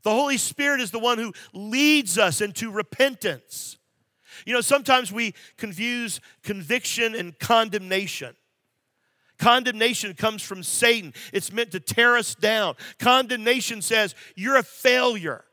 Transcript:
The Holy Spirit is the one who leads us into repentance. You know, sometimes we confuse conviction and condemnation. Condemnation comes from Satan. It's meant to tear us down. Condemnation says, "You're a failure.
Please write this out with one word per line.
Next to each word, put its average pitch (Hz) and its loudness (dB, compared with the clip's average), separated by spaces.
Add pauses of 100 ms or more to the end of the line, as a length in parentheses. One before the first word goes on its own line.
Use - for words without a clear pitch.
The 214 2
Holy 269 2
Spirit 285 0
is 202 -6
the 233 -6
one 240 2
who 220 -6 (180)
leads 220 2
us 180 4
into 208 -4
repentance. 208 -4 (680)
You 226 -4
know, 247 2
sometimes 254 2
we 220 -4 (240)
confuse 226 -6 (220)
conviction 220 -4
and 175 -10
condemnation. 190 0 (1040)
Condemnation 233 2
comes 214 -4
from 185 -12
Satan. 220 0 (180)
It's - -4
meant 220 -4
to 185 -8
tear 240 2
us - -4
down. 208 0 (240)
Condemnation 233 0
says, 214 0 (220)
"You're 247 2
a 240 4
failure. 240 0